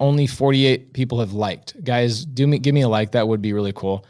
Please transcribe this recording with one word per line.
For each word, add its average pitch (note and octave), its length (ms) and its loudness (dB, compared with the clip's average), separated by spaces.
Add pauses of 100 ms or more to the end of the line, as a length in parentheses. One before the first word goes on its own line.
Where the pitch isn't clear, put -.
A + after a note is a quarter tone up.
only C#3+ 260 2
forty-eight C3+ 640 2
people A#2+ 300 -2
have G2 100 -4
liked. G#2 500 -6
Guys, A#2+ 440 0
do C3+ 200 0
me, D3 140 2
give C#3+ 160 2
me C#3+ 60 4
a B2 80 2
like. G#2+ 240 0
That A#2 120 2
would A2 160 0
be G#2 120 -2
really G2+ 180 -2
cool. G2 380 -4